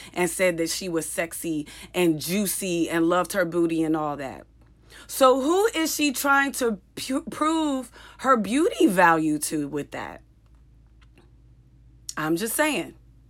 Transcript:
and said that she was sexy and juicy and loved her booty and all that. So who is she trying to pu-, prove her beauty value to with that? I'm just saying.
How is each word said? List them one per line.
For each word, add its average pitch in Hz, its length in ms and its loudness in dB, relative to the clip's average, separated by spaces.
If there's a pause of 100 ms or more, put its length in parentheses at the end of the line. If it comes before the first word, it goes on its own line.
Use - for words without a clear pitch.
(120)
and 175 160 0
said 180 300 0
that 165 120 -2
she - 180 -6
was 160 200 -4
sexy 160 580 -6 (280)
and 165 260 2
juicy 175 680 -2
and 165 180 2
loved 180 240 0
her 196 120 0
booty 165 380 0
and 160 140 0
all 151 200 -4
that. 123 300 -12 (600)
So 262 340 4
who 349 260 4
is 320 280 0
she 294 180 0
trying 277 400 2
to 233 260 -2 (180)
pu-, 262 260 -6
prove 302 680 -2 (280)
her 254 180 4
beauty 277 500 2
value 165 540 4
to 147 280 -4
with 143 240 -8
that? 101 300 -12 (1900)
I'm 160 200 0
just 214 200 -2
saying. 254 380 0 (360)